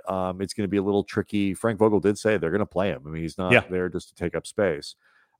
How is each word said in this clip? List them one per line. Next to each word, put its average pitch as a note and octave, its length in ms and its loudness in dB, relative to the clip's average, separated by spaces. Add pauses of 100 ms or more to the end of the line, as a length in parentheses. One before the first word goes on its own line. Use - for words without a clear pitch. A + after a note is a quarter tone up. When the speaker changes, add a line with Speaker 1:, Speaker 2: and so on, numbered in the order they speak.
Speaker 1:
um, F#2 340 -2
it's G2 140 -6
gonna G#2 120 -2
be F#2+ 100 0
a G2 60 2
little G2+ 200 2
tricky. G2+ 500 -2
Frank A2 240 -2
Vogel G#2 220 4
did G2+ 180 2
say G#2+ 200 2
they're E2 120 0
gonna G2 160 0
play F#2 240 -2
him. C2+ 160 -6
I D2 60 -10
mean, D#2+ 100 -6
he's D#2+ 160 -8
not F#2 140 0
Speaker 2:
Yeah. A2 180 4
Speaker 1:
there F2+ 200 -2
just F2 200 -8
to - 60 -20
take E2+ 200 -4
up D#2+ 120 -6
space. E2 480 -2 (440)